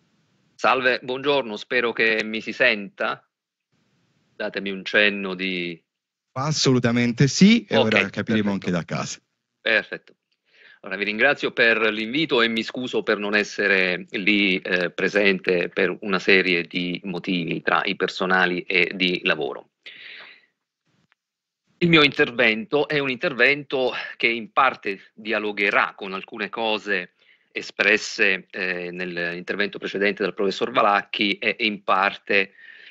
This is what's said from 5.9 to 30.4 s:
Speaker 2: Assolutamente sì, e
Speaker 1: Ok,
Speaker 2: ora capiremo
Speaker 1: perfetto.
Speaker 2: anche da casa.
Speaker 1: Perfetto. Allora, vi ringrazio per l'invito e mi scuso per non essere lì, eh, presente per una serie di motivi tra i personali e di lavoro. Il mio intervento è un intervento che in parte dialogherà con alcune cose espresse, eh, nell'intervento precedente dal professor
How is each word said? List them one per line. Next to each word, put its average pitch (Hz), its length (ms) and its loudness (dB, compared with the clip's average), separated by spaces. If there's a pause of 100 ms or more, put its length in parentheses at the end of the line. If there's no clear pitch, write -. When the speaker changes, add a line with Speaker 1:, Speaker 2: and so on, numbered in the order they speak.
Speaker 2:
Assolutamente 123 920 2
sì, 214 380 6
e - 120 -2
Speaker 1:
Ok, - 100 4
Speaker 2:
ora - 240 2
capiremo - 20 -12
Speaker 1:
perfetto. 110 380 0
Speaker 2:
anche 98 200 -2
da 85 140 0
casa. 69 340 -6 (420)
Speaker 1:
Perfetto. 104 540 -2 (640)
Allora, 95 180 -8
vi 101 60 -4
ringrazio 120 460 0
per 117 280 2 (120)
l'invito 120 500 -2
e 117 80 2
mi 113 140 -2
scuso 123 400 -6
per 104 160 0
non 104 160 -4
essere 98 760 0
lì, 101 480 0
eh, 90 320 -2
presente 92 800 0
per 90 340 0
una 95 180 -2
serie 92 420 2
di 87 420 -6
motivi 87 580 -4
tra 82 220 0
i 98 120 -4
personali 92 640 0
e 90 320 0
di 90 300 0
lavoro. 73 460 -4 (2000)
Il 175 100 4
mio 160 140 6
intervento 127 840 2
è 151 140 0
un 139 100 -2
intervento 127 840 0 (240)
che 120 120 0
in 117 240 -4
parte 120 640 -2
dialogherà 104 800 -2
con 98 160 -10
alcune 95 360 -8
cose 104 680 -4 (360)
espresse, 101 1000 0
eh, 90 420 -6
nell'intervento 90 840 -6
precedente 98 440 -2
dal 90 120 -2
professor 104 360 -2